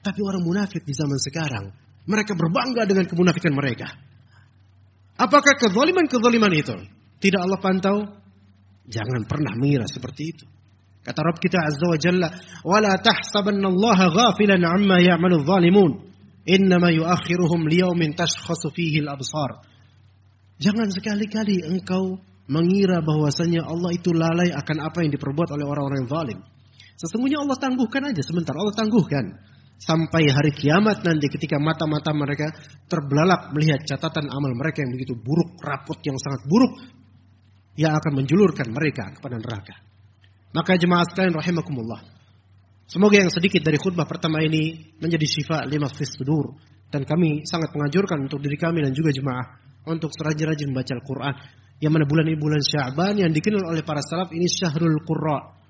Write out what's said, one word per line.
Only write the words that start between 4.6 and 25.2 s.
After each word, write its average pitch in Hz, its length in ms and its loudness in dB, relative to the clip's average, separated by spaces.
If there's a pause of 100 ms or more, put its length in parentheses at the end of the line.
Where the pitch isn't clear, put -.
Apakah 277 440 6
kezaliman-kezaliman 240 960 4
itu 135 200 0 (480)
tidak 190 240 4
Allah 190 160 -2
pantau? 190 340 2 (920)
Jangan 113 400 -4
pernah 143 280 -4
mengira 131 320 2
seperti 120 400 -12
itu. - 160 -14 (640)
Kata 131 160 -8
Rabb 165 160 0
kita 180 240 0
Azza 151 240 -2
wa 165 80 2
Jalla, 175 320 2 (400)
"Wa 208 160 4
la 190 160 2
tahsabannallaha 196 1120 2
ghafilan 202 480 4
amma 180 400 4
ya'malu 175 480 6
dhalimun. 180 440 6 (560)
Innama 180 440 4
yuakhiruhum 170 720 0
liyaumin 170 480 2
tashkhasu 165 640 -4
fihi 156 240 -2
al-absar." 143 720 -8 (840)
Jangan 208 320 0
sekali-kali 202 800 -2
engkau 185 480 -4 (320)
mengira 175 560 2
bahwasanya 156 640 0
Allah 170 240 -4
itu 175 240 0
lalai 165 400 2
akan 151 320 -6
apa 170 160 -4
yang 151 80 0
diperbuat 139 400 -4